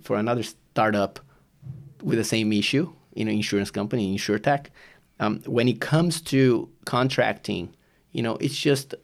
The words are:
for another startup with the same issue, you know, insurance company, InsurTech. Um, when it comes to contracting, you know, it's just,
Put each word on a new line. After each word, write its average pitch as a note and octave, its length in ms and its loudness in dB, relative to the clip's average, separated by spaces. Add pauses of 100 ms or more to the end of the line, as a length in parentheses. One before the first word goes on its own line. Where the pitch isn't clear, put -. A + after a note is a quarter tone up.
for A2 140 -4
another A#2 280 0
startup - 760 0 (840)
with A#2 160 0
the A2 60 2
same A2 300 0
issue, C3+ 360 0 (240)
you G#2+ 120 -4
know, A2 60 -2
insurance G#2 380 0
company, G2+ 480 -2
InsurTech. B2 500 0 (520)
Um, G#2+ 260 -2
when A#2+ 220 2
it A2+ 120 2
comes E3 420 2
to C3 460 2 (180)
contracting, A2+ 840 -2 (420)
you - 120 -2
know, A2+ 140 -2
it's - 220 -4
just, C#3 440 0